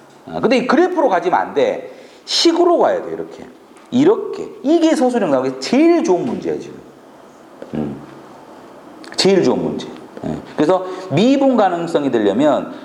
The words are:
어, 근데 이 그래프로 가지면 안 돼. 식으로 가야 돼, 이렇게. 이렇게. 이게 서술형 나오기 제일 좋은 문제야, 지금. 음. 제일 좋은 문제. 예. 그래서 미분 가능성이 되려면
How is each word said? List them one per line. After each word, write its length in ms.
어, 140
근데 160
이 100
그래프로 420
가지면 300
안 140
돼. 380
식으로 540
가야 240
돼, 100
이렇게. 320
이렇게. 580
이게 320
서술형 360
나오기 300
제일 420
좋은 220
문제야, 340
지금. 160
음. 200
제일 280
좋은 200
문제. 240
예. 100
그래서 300
미분 440
가능성이 560
되려면 640